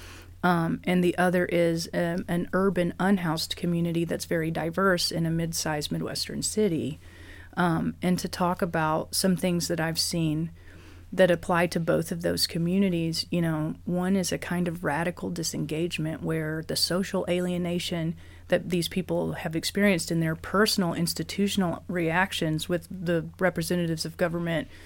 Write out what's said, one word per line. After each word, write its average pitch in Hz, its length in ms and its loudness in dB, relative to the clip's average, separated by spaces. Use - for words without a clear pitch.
um, 165 420 4
and 180 200 4
the 180 140 2
other 180 260 4
is, 170 480 2
um, 175 360 0
an 175 260 0
urban 180 440 2
unhoused 175 580 0
community 170 500 0
that's - 180 -4
very 165 260 0
diverse 170 600 2
in 165 160 0
a 160 40 2
mid-sized 165 640 -2
Midwestern - 500 -4
city. 160 560 0
Um, 165 420 2
and 180 200 2
to 185 80 -4
talk 180 340 0
about 160 520 0
some 185 220 4
things 175 320 0
that 170 120 -2
I've 160 180 -2
seen 160 520 0
that 180 180 6
apply 170 380 2
to 170 120 -2
both 165 300 0
of 170 120 -6
those 170 240 0
communities, 170 840 2
you 175 100 2
know, 160 340 0
one 180 320 2
is 180 160 0
a 160 60 0
kind 175 300 -2
of 170 160 -4
radical 170 460 -2
disengagement 160 920 -4
where 160 440 -2
the 156 100 -6
social 185 520 0
alienation 175 880 -2
that 180 220 2
these 175 180 2
people 170 440 -2
have 160 240 -4
experienced 190 540 2
in 165 100 2
their 160 160 0
personal 196 580 2
institutional 175 960 0
reactions 170 800 0
with 175 220 0
the 170 340 0
representatives 175 640 0
of 160 120 -10
government 170 520 -2